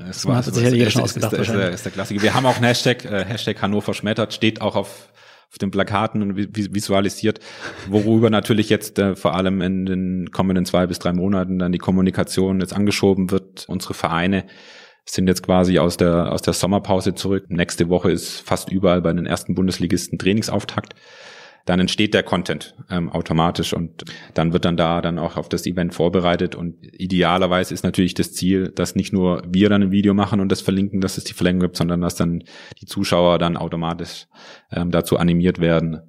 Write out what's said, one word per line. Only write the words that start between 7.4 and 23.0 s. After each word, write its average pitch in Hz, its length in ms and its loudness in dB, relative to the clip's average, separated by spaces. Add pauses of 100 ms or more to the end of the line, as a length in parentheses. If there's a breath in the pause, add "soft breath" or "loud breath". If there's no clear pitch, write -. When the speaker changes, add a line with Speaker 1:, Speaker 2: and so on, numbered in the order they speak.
Speaker 1:
worüber 110 400 4
natürlich 104 400 2
jetzt, - 300 0
äh, 98 160 2
vor 85 220 0
allem 95 260 0
in 95 240 -2
den 92 460 -2
kommenden 92 340 2
zwei 90 220 2
bis 90 100 -4
drei 90 140 -2
Monaten 92 480 0
dann 90 100 0
die 87 80 0
Kommunikation 95 840 0
jetzt 87 140 -4
angeschoben 98 560 2
wird. - 380 -4
Unsere - 260 -8
Vereine 90 520 0 (580 loud breath)
sind 92 240 0
jetzt 92 160 0
quasi 92 340 4
aus 85 180 2
der, 85 360 2
aus 98 100 -2
der 87 100 0
Sommerpause 95 600 0
zurück. 95 340 -2
Nächste 85 400 -2
Woche 90 220 2
ist - 300 -4
fast - 300 -4
überall 92 300 2
bei 85 120 0
den 87 120 -2
ersten 87 300 -4
Bundesligisten 90 640 -2
Trainingsauftakt. - 800 -2 (680 loud breath)
Dann 90 160 2
entsteht 98 340 0
der 95 80 4
Content, - 540 -4 (140)
ähm, 87 200 -4